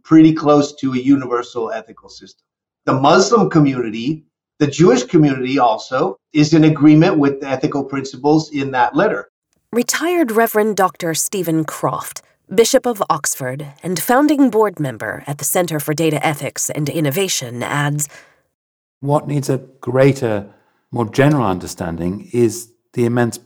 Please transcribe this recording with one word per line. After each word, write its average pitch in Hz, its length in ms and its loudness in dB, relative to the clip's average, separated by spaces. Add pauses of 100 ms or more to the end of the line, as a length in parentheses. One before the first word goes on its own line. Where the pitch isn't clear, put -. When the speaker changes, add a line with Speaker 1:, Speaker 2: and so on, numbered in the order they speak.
Speaker 1:
pretty 160 300 6
close 147 440 2
to 131 160 -4
a 127 40 0
universal 120 760 -2
ethical 110 380 -14
system. - 340 -20 (420)
The 135 80 0
Muslim 180 540 4
community, 131 800 0 (320)
the 151 80 0
Jewish 190 380 4
community 135 560 2
also, 127 580 0 (160)
is 151 200 2
in 156 100 6
agreement 151 560 6
with 139 220 0
the 139 60 -10
ethical 139 360 -4
principles 139 680 -2
in 135 200 -6
that 123 240 0
letter. 170 340 -2 (420)
Speaker 2:
Retired 285 600 -2
Reverend 214 460 0
Doctor 175 360 -2
Stephen 165 500 -2
Croft, - 600 -8 (300)
Bishop 226 340 2
of 202 200 -4
Oxford 147 600 -6 (160)
and 175 160 -6
founding 277 500 2
board 208 300 0
member 113 480 -6
at 143 100 -8
the - 80 -8
Centre 165 340 -2
for 151 140 -4
Data 156 320 0
Ethics - 460 -6
and 147 180 -6
Innovation, 143 720 -4
adds, 147 480 -4 (920)
Speaker 3:
"What 143 280 -2
needs 143 200 -4
a 135 140 -2 (180)
greater, 123 680 0 (440)
more 117 160 -4
general 135 380 0
understanding 87 880 -6
is 117 360 -2 (240)
the 120 120 -2
immense 120 400 -2